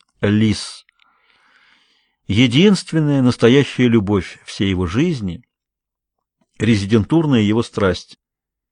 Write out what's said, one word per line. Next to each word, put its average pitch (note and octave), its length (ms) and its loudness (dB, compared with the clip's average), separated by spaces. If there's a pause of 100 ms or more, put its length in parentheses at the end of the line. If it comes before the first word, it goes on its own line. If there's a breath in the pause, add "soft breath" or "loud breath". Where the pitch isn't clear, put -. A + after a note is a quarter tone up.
(220)
Лис. G#2 640 -2 (1400)
Единственная C#3+ 920 2
настоящая B2 640 2
любовь G#2 580 -2
всей - 240 -6
его F#2 160 -2
жизни, G#2+ 580 -4 (1160)
резидентурная A#2 800 0
его G#2+ 240 0
страсть. - 540 -6 (540)